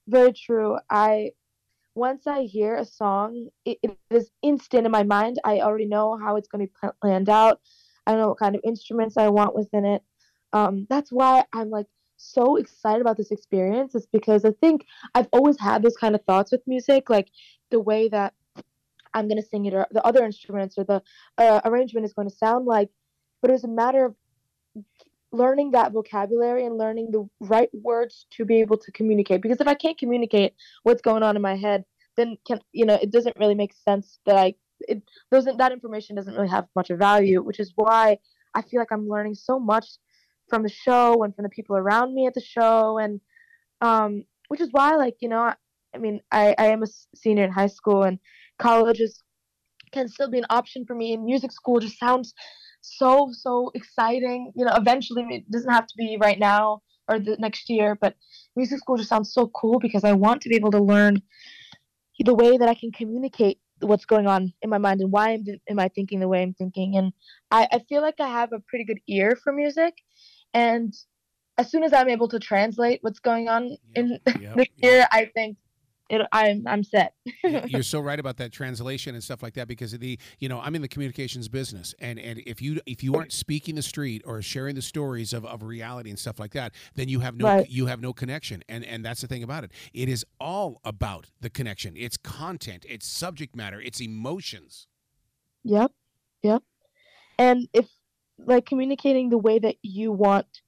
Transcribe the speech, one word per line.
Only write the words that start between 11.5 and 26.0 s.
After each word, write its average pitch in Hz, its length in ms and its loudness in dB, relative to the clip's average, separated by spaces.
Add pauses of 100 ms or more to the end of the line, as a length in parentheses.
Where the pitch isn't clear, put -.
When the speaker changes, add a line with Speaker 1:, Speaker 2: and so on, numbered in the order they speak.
Speaker 1:
I'm, 220 160 -6
like, 208 160 -6 (320)
so 262 380 2
excited 220 440 -2
about 233 160 2
this 214 140 -6
experience, 208 640 -2
is 226 180 -4
because 214 320 4
I 220 60 6 (100)
think 320 240 4 (300)
I've 247 180 2
always 285 260 4
had 214 240 0
those 233 140 4
kind 214 180 0
of 208 120 -2
thoughts 196 260 2
with 254 140 0
music, 262 420 0
like, 208 220 2 (400)
the 226 100 2
way 214 300 0
that 202 240 -2 (800)
I'm 214 140 -2
gonna 214 120 -2
sing 208 240 -8
it, 202 80 -4
or 190 180 0
the - 160 0
other 240 160 4
instruments, 202 540 -8
or 196 80 -4
the, 190 180 -2 (360)
uh, 220 260 6
arrangement 226 400 0
is 208 80 -8
gonna 202 160 -6
sound 233 380 -2
like. 214 240 2 (500)
But 247 100 4
it 262 40 6
was 254 100 -2
a 233 40 -8
matter 247 360 2
of 233 100 -2 (1200)
learning 269 360 2
that 226 220 2
vocabulary 233 760 -2